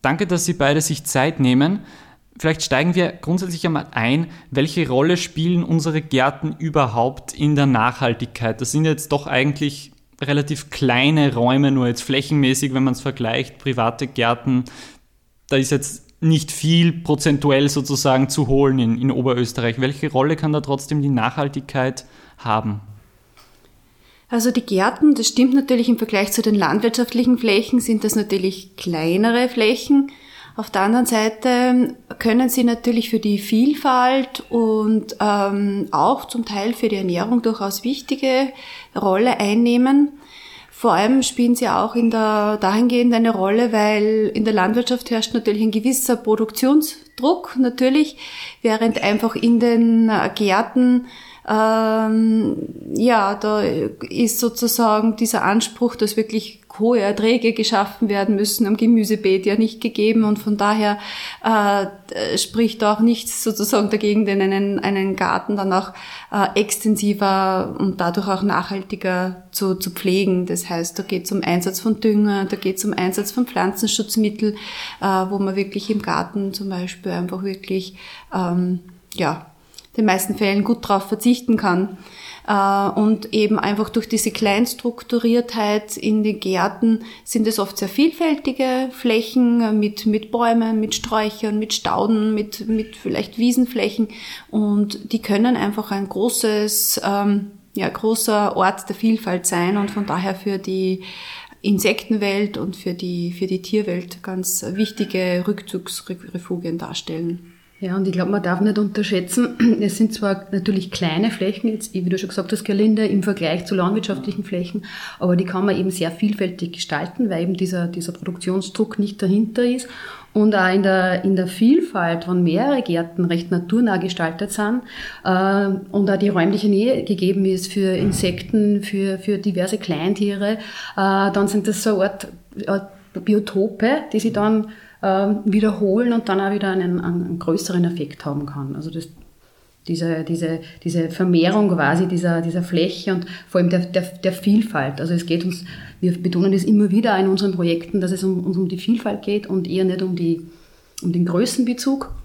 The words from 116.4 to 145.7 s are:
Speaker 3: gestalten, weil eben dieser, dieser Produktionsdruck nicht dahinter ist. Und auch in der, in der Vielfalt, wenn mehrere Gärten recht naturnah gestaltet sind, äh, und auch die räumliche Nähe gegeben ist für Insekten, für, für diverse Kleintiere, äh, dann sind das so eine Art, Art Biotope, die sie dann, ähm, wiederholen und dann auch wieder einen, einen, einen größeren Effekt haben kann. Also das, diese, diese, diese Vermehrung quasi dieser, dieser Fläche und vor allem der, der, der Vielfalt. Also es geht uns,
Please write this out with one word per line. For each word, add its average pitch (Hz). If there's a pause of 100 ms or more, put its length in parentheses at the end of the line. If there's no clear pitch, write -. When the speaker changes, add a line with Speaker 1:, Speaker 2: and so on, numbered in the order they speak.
Speaker 3:
gestalten, 175
weil 170
eben 180
dieser, 180
dieser 175
Produktionsdruck 185
nicht 202
dahinter 214
ist. 247 (440)
Und 214
auch 185
in 196
der, 185
in 196
der 185
Vielfalt, 185
wenn 180
mehrere 233
Gärten 170
recht 170
naturnah 190
gestaltet 175
sind, 220 (420)
äh, 196 (260)
und 202
auch 190
die 202
räumliche 196
Nähe 233
gegeben 185
ist 185
für 190
Insekten, 202
für, 196
für 196
diverse 190
Kleintiere, 202
äh, 220 (400)
dann 196
sind 208
das 208
so 208
eine 196
Art, - (380)
Art 196 (340)
Biotope, 208 (100)
die 214
sie 226
dann, 214 (340)
ähm, 196
wiederholen 214
und 233
dann 392
auch 196
wieder 202
einen, 180
einen, 175
einen 175
größeren 170
Effekt 170
haben 143
kann. 143
Also 151
das, 160 (800)
diese, 165
diese, 165 (220)
diese 165
Vermehrung 185
quasi 170
dieser, 175
dieser 170
Fläche 180
und 175 (200)
vor 185
allem 175
der, 180
der, 175
der -
Vielfalt. 185
Also 165
es 170
geht 170
uns, 180 (360)